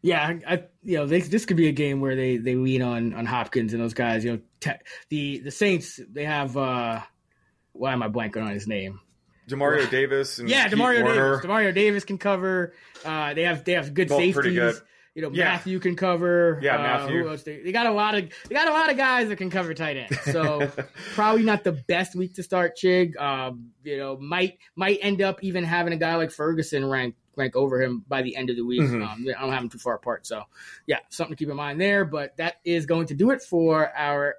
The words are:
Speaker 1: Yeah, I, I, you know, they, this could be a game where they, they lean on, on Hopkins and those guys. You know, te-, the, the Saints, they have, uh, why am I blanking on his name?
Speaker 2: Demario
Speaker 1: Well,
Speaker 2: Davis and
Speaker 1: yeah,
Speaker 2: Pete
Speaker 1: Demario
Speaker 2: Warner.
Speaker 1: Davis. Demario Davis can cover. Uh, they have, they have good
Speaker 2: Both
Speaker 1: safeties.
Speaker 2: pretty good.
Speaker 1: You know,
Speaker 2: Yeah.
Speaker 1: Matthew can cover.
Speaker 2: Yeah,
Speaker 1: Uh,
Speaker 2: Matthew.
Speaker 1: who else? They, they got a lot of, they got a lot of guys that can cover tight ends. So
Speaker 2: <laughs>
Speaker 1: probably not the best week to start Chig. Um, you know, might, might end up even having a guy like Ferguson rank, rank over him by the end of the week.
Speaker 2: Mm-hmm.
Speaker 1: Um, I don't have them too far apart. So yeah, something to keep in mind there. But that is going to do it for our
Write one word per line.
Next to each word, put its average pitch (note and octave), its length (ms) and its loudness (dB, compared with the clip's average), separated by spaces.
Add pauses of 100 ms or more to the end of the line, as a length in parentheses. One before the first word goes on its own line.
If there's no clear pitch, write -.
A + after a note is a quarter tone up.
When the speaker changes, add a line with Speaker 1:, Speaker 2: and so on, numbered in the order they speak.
Speaker 1:
Yeah, E3 200 2
I, E3 320 -2
I, F3 100 -4 (200)
you F3 140 0
know, D3 80 0
they, E3+ 140 4
this G#3 260 0
could F3+ 100 2
be D#3+ 120 6
a D3 40 4
game C#3 280 0
where C3+ 140 0
they, B2+ 220 0
they B2+ 200 0
lean C3 260 2
on, A#2 320 -2
on A#2 100 -6
Hopkins A#2 480 -2
and A#2 100 -2
those A#2 120 -4
guys. A#2 280 0
You A#2 100 -2
know, A2+ 80 -6 (200)
te-, - 240 -6 (240)
the, C#3+ 300 -4
the C3+ 120 -12
Saints, F#3 480 -2 (140)
they C#3+ 140 -6
have, C#3+ 320 -2
uh, A#2+ 420 -2 (720)
why C3 220 -2
am A#2+ 80 -2
I A2 60 -2
blanking A2 340 -4
on G#2 100 -6
his G2+ 160 -8
name? G2 320 -6 (480)
Speaker 2:
Demario C#3+ 300 2
Speaker 1:
Well, C3 80 2
Speaker 2:
Davis C3+ 520 0
and A#2+ 100 -6
Speaker 1:
yeah, B3 200 2
Speaker 2:
Pete G#3 100 2
Speaker 1:
Demario A#3+ 260 4
Speaker 2:
Warner. C3+ 320 4
Speaker 1:
Davis. C3+ 100 -6
Demario G3+ 280 2
Davis G3+ 300 2
can G3 140 -6
cover. F#3 560 0 (280)
Uh, D#3 300 -4
they D#3+ 120 0
have, E3+ 200 0
they F3 80 0
have D3 220 -2
good F3+ 140 2
Speaker 2:
Both C#3+ 100 4
Speaker 1:
safeties. F3+ 160 4
Speaker 2:
pretty B2+ 220 2
good. A#2 200 2 (380)
Speaker 1:
You D#3+ 80 -6
know, D3 100 -4
Speaker 2:
Yeah. E3+ 120 2
Speaker 1:
Matthew F#3 360 0
can F3 160 0
cover. F3 640 4
Speaker 2:
Yeah, C#3 140 4
Speaker 1:
Uh, D3 80 2
Speaker 2:
Matthew. C#3+ 400 0
Speaker 1:
who D#3+ 80 -2
else? D3+ 140 -10
They, D3+ 180 -12
they F#3 100 -4
got A#3 140 2
a A3+ 60 2
lot G#3 220 2
of, F#3 140 -2 (200)
they A3 60 -8
got D#4+ 140 4
a D4+ 40 2
lot D#4 180 2
of C4 80 0
guys B3+ 300 2
that G3+ 80 -4
can F#3 120 -4
cover F3 240 -2
tight D3+ 240 -4
ends. C3 280 -6
So D3 460 0 (220)
Speaker 2:
<laughs> - 220 -16
Speaker 1:
probably A3 300 4
not G#3+ 200 2
the F3+ 80 2
best F3 420 -2
week F#3 200 -4
to F#3 80 -10
start F3 340 0
Chig. F3+ 420 4
Um, C3 520 -4 (140)
you C#3+ 120 -6
know, C3+ 220 -6
might, F3 400 -2 (180)
might G3 240 2
end G3 220 2
up F#3+ 200 0
even F3+ 220 -2
having E3+ 300 0
a - 20 -2
guy E3 200 0
like D#3+ 140 0
Ferguson D3+ 540 -2
rank, C3 300 -2 (220)
rank C3 180 -2
over C3 260 2
him B2 280 0
by C3+ 140 -2
the B2+ 120 -4
end C3 160 -4
of A#2+ 60 -2
the A#2 80 -4
week. B2 180 2
Speaker 2:
Mm-hmm. A#2+ 200 2
Speaker 1:
Um, G#2+ 240 -8 (100)
I - 40 -12
don't C3 120 -4
have B2+ 100 -2
them A#2 60 -8
too A#2 100 -14
far A#2+ 160 -4
apart. A2+ 320 -6
So G#2+ 160 -8 (440)
yeah, C#3+ 120 0 (120)
something D#3+ 260 -8
to - 20 -20
keep D3+ 100 -4
in C#3 80 -6
mind C#3+ 240 -6
there. G3+ 240 4
But C#3+ 340 -6
that E3 260 -4
is E3+ 220 0
going E3 220 2
to D#3 60 -6
do G3 160 4
it C4 100 2
for D#3+ 560 2
our C#3+ 420 0